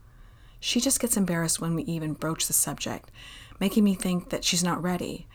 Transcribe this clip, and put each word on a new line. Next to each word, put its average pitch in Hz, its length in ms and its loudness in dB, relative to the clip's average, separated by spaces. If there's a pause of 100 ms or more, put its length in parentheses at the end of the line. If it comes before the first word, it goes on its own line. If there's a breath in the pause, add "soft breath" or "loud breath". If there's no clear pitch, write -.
(580 soft breath)
She - 220 0
just 262 200 2
gets 233 160 2
embarrassed 170 440 2
when 165 140 0
we 165 100 0
even 156 300 -2
broach 160 320 -2
the - 80 -2
subject, - 560 -2 (500 loud breath)
making 202 240 4
me 202 100 6
think 180 360 -2
that - 140 -4
she's 175 200 2
not 170 180 0
ready, - 520 -4